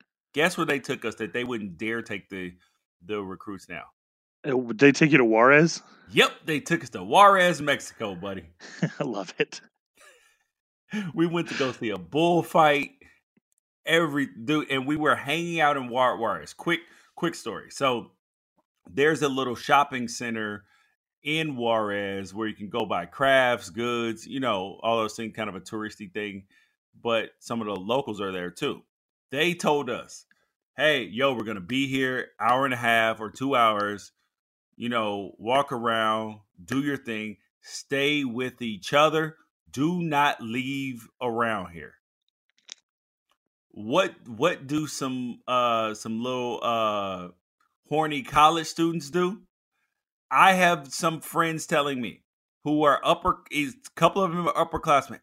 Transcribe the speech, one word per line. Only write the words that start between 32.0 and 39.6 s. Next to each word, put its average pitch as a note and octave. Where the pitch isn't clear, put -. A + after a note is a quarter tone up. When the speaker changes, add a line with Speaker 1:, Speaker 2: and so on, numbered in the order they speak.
Speaker 1:
hour B2
and C3
a B2
half A2+
or G#2+
two C3+
hours, G#2
you A2+
know, G#2
walk C3
around, A2
do B2+
your C#3+
thing, G#2+
stay C#3+
with B2+
each A2
other. D#3